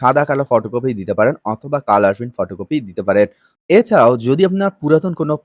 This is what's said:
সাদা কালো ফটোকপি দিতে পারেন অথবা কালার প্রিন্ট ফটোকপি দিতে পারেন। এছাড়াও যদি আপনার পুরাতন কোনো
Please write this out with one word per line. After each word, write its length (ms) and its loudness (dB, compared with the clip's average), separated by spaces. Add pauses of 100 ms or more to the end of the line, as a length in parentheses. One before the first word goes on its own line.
সাদা 240 2
কালো 240 -2
ফটোকপি 500 -2
দিতে 140 -6
পারেন 220 2 (180)
অথবা 240 -6 (120)
কালার 280 4
প্রিন্ট 200 -10
ফটোকপি 380 -8 (120)
দিতে 200 -10
পারেন। 200 4 (420)
এছাড়াও 440 4 (140)
যদি 220 0
আপনার 200 -2 (100)
পুরাতন 420 0
কোনো 120 -4 (100)